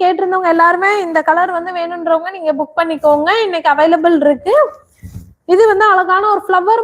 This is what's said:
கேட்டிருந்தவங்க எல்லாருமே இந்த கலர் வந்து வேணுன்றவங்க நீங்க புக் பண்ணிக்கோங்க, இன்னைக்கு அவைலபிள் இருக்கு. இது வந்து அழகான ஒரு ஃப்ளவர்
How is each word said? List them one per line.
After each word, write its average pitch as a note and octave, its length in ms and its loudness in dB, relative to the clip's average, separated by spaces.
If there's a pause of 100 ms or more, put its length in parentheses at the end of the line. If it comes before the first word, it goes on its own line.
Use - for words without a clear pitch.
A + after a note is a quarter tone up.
கேட்டிருந்தவங்க F#4 440 0
எல்லாருமே F4 540 2
இந்த E4 200 -2
கலர் E4+ 300 0
வந்து F4 200 -6
வேணுன்றவங்க E4+ 600 -4
நீங்க E4 220 -4
புக் D4 260 -6
பண்ணிக்கோங்க, D#4 500 0 (140)
இன்னைக்கு E4 280 -2
அவைலபிள் E4 440 2
இருக்கு. D4 400 0 (880)
இது F#4+ 220 4
வந்து G#4 180 2
அழகான F#4+ 440 0
ஒரு G4+ 180 -2
ஃப்ளவர் F#4 360 0